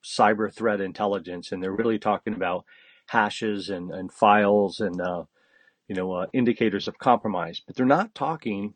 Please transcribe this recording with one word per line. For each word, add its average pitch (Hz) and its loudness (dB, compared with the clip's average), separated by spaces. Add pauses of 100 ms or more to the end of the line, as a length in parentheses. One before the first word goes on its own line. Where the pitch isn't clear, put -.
cyber 107 2
threat 107 -2
intelligence, 92 -4
and 95 -6
they're 95 -4
really 110 0
talking 107 -2
about 90 -4 (420)
hashes 104 -2
and, 90 -6
and 90 -8
files 104 4
and, 87 -2
uh, 87 -4 (640)
you 101 -6
know, 92 -2
uh, 90 -4
indicators 113 2
of - -12
compromise, 95 0
but - -14
they're 127 0
not 170 2
talking 110 -6